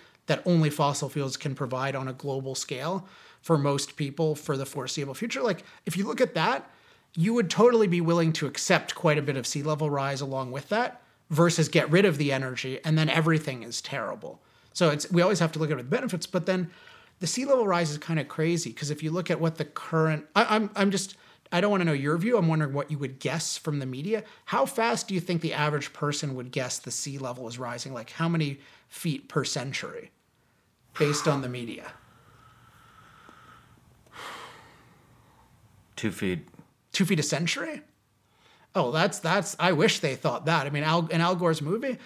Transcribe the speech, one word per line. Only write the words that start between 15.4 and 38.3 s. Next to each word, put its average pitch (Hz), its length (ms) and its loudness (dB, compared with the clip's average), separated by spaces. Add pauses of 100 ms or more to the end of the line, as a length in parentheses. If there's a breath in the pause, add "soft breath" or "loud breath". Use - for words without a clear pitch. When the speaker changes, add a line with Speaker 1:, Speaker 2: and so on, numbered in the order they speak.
Speaker 1:
to 156 60 -6
look 151 120 0
at 147 60 0
the 123 60 -6
benefits, 185 440 -2
but 175 200 -4
then 185 240 0 (500 loud breath)
the 180 60 -2
sea 247 200 -2
level 262 200 4
rise 175 240 2
is 147 80 -6
kinda 160 260 -2
crazy, 160 480 -2
'cause 143 180 -6
if 147 120 -6
you 156 80 -4
look 170 200 -2
at 151 100 0
what 160 160 0
the 156 80 -6
current, 160 640 -2 (100)
I, 214 80 8 (100)
I'm, 214 220 0
I'm 202 140 4
just, 190 260 -4 (340 soft breath)
I 175 100 2
don't 208 100 4
wanna 190 140 2
know 165 80 4
your 143 260 0
view. 226 180 2
I'm 170 120 4
wondering 151 260 0
what 139 160 -4
you 151 80 -4
would 131 200 -6
guess 147 380 -2
from 147 220 -4
the 131 80 -4
media. 165 360 -4 (220 loud breath)
How 262 220 0
fast 233 420 0
do 190 60 -2
you 180 60 0
think 175 200 -2
the 165 140 -2
average 147 380 -2
person 147 420 -4
would 127 180 -10
guess 127 260 -4
the - 120 -12
sea 139 280 -8
level 127 300 -10
is 117 100 -10
rising? 123 360 -8
Like, 113 160 -12
how 165 180 0
many 151 300 0 (300 loud breath)
feet - 400 -6
per 139 160 -2
century - 680 -8 (880)
based 147 280 0
on 139 140 2
the 131 80 -6
media? 120 440 -10 (4000 loud breath)
Speaker 2:
Two 107 160 -2
feet. 90 340 -4 (460)
Speaker 1:
Two 196 120 2
feet 165 160 2
a - 20 0
century? 175 600 -4 (920 soft breath)